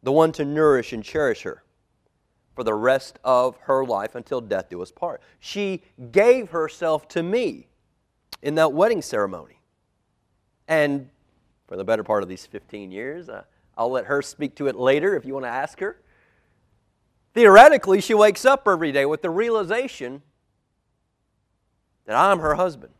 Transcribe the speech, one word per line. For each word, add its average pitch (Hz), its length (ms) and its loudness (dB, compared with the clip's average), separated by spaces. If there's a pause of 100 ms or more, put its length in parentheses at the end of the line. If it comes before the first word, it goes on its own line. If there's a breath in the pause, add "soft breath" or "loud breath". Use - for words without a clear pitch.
the 131 80 -4
one 160 220 2
to 160 100 -8
nourish 147 480 0
and 110 120 -10
cherish 139 400 -4
her - 200 -14 (920)
for 127 80 -10
the 113 100 -2
rest 127 500 -2
of 127 340 0
her 135 280 -2
life 110 300 -6
until 123 260 -8
death 98 280 -6
do 87 120 -14
us 92 100 -14
part." - 300 -10 (180 soft breath)
She 196 440 -8 (280 soft breath)
gave 226 380 2
herself 160 600 -6
to 170 120 -4
me 175 460 -6 (720)
in 151 140 -6
that 160 180 2
wedding 190 300 0
ceremony. 98 580 -8 (1040)
And 143 440 -2 (560)
for 95 100 -14
the 95 60 -8
better 107 200 -2
part 104 200 -2
of 90 60 -12
these 92 180 -18
fifteen 101 420 -18
years, 135 400 -14
uh, 101 140 -18 (340)
I'll 120 140 -4
let 123 140 -4
her 143 180 -4
speak - 320 -12
to 143 100 -8
it 131 100 -4
later 147 400 0
if 165 80 -6
you 135 100 -12
want 135 120 -8
to 120 40 -8
ask 135 320 -10
her. 196 200 -10 (1300)
Theoretically, 220 680 8
she 220 140 -2
wakes 208 280 4
up 269 240 2
every 165 240 0
day 139 140 0
with 151 160 -4
the 175 80 -4
realization 202 960 -6 (1800)
that 107 100 -6
I'm 180 240 2
her 151 160 -2
husband. 165 440 -6